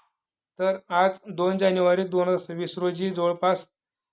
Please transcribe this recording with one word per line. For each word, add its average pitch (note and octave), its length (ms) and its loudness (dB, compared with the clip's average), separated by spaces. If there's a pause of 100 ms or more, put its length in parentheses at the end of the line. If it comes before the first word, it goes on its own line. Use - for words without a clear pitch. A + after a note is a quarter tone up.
(580)
तर F#3+ 180 0 (120)
आज F#3 320 2 (100)
दोन F3+ 280 0
जानेवारी F#3 460 2
दोन F3+ 180 0
हजार F3+ 140 0
सव्वीस E3+ 420 -8
रोजी F3+ 320 -2
जवळपास F3 580 0 (440)